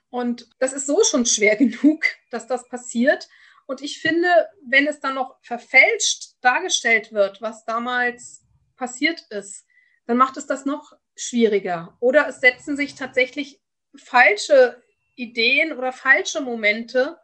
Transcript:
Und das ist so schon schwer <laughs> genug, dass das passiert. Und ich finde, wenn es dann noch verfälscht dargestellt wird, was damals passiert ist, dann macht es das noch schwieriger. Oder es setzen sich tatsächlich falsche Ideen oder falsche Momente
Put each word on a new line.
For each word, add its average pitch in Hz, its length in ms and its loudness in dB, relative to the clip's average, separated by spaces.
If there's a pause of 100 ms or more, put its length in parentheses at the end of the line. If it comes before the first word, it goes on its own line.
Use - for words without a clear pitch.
Und 247 380 -6 (120)
das 269 140 -2
ist 285 140 -10
so 359 160 2
schon 247 220 2
schwer 208 300 2
<laughs> - 20 -10
genug, 277 480 2 (260)
dass 226 160 -10
das 254 200 -6
passiert. 247 600 -2 (400)
Und 269 140 -10
ich - 180 -12
finde, 339 280 0 (400)
wenn 269 180 2
es 294 140 -4
dann 269 160 -6
noch 254 260 -6
verfälscht - 1000 0
dargestellt 247 720 0
wird, 202 300 0
was 226 240 -10
damals 240 800 -4 (320)
passiert 285 460 -4 (100)
ist, 196 340 -14 (400)
dann 240 120 0
macht 262 200 2
es 285 80 -14
das 269 200 -6
noch 285 280 -8 (220)
schwieriger. 196 840 -2
Oder 269 280 2
es - 140 -12
setzen 269 360 0
sich 277 160 -4
tatsächlich 262 680 -6 (380)
falsche 262 840 4 (320)
Ideen 254 580 -2
oder 254 180 -6
falsche 294 500 0
Momente 233 840 -2